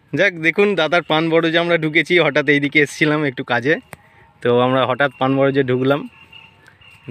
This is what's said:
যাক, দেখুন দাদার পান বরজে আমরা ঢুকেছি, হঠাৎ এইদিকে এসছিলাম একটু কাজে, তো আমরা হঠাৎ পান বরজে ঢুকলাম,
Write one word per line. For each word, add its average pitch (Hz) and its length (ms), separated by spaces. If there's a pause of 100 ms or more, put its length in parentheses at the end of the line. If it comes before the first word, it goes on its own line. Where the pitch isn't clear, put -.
(160)
যাক, 185 180
দেখুন 175 420
দাদার 165 260
পান 160 280
বরজে 165 280
আমরা 170 200
ঢুকেছি, 160 420
হঠাৎ 147 300
এইদিকে 143 300
এসছিলাম 151 440
একটু 135 200
কাজে, 123 320 (680)
তো 120 200
আমরা 127 240
হঠাৎ 127 340
পান 135 180
বরজে 139 260
ঢুকলাম, 131 460 (1000)